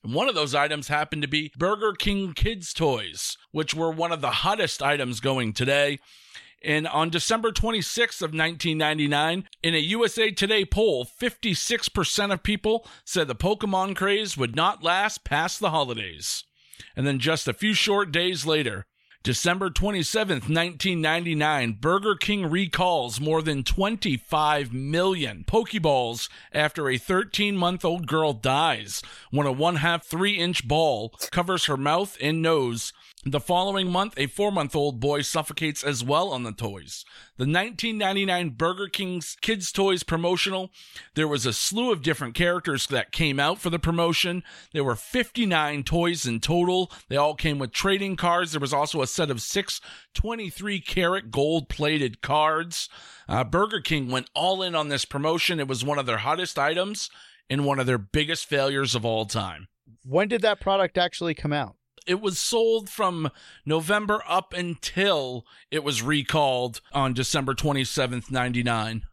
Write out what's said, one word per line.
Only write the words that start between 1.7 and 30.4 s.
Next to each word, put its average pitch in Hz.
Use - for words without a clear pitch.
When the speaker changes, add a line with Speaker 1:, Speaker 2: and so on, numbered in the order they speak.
Speaker 1:
King 196
Kids 202
Toys, 113
which 151
were 165
one 165
of 160
the 135
hottest 190
items 135
going 127
today. 139
And 151
on 156
December 220
twenty-sixth 226
of 156
nineteen 160
ninety-nine, 156
in 165
a 156
U 202
S 202
A 220
Today 202
poll, 170
fifty-six -
percent 202
of 185
people 214
said 160
the 120
Pokemon 196
craze 202
would 120
not 165
last 190
past 156
the 190
holidays. 113
And 131
then 139
just 156
a 127
few 214
short 196
days 175
later, 131
December 175
twenty-seventh, 190
nineteen 170
ninety-nine, 151
Burger 196
King 202
recalls 165
more 156
than 147
twenty-five 151
million 143
Pokeballs 147
after 151
a 131
thirteen-month-old 185
girl 156
dies 123
when 143
a 135
one-half 165
three-inch 175